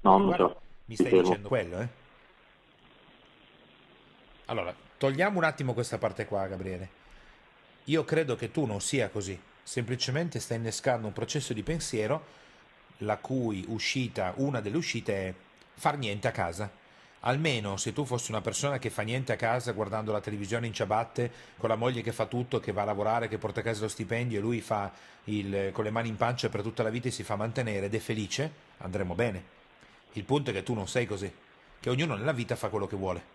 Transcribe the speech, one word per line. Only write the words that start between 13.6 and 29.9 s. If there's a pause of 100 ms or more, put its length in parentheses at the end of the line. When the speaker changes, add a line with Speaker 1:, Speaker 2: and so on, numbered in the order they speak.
Speaker 2:
uscita,
una
delle
uscite (140)
è (400)
far
niente
a
casa. (560)
Almeno
se
tu
fossi
una
persona
che
fa
niente
a
casa
guardando
la
televisione
in
ciabatte, (260)
con
la
moglie
che
fa
tutto,
che
va
a
lavorare,
che
porta
a
casa
lo
stipendio
e
lui
fa (320)
il,
con
le
mani
in
pancia
per
tutta
la
vita
e
si
fa
mantenere
ed
è
felice, (260)
andremo
bene. (600)